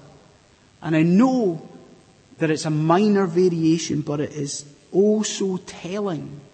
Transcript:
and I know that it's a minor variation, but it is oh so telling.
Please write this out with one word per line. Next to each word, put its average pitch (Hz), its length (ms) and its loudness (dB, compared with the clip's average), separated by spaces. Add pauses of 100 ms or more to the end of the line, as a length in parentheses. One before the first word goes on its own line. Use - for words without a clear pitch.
(800)
and 160 160 0
I 160 60 4
know 196 680 2 (680)
that 156 120 0
it's 156 140 -4
a 160 40 -2
minor 190 560 2
variation, 165 760 0
but 147 180 -4
it 139 140 -4
is 147 320 -10 (280)
oh 208 300 2
so 190 340 -4
telling. 165 840 -10 (120)